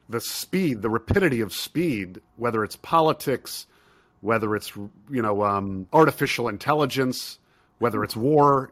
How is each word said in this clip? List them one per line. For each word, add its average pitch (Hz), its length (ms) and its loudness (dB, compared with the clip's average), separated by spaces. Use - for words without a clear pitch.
The 113 120 -6
speed, 151 600 -4
the 110 80 -2
rapidity 127 520 2
of 98 100 -4
speed, 107 720 -4
whether 113 280 -2
it's 98 120 -6
politics, - 880 -2
whether 107 340 0
it's, - 200 -8
you 110 460 -8
know, 104 220 0
um, 98 500 -2
artificial 143 540 2
intelligence, 131 920 -2
whether 107 240 0
it's 104 120 -6
war, 139 560 4